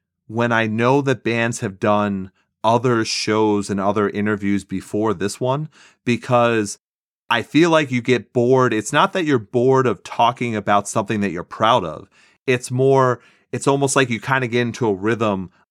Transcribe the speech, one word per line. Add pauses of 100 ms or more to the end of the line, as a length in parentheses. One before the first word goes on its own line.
(280)
when
I
know
that
bands
have
done (320)
other
shows
and
other
interviews
before
this
one, (360)
because (520)
I
feel
like
you
get
bored.
It's
not
that
you're
bored
of
talking
about
something
that
you're
proud
of. (360)
It's
more, (300)
it's
almost
like
you
kinda
get
into
a
rhythm (220)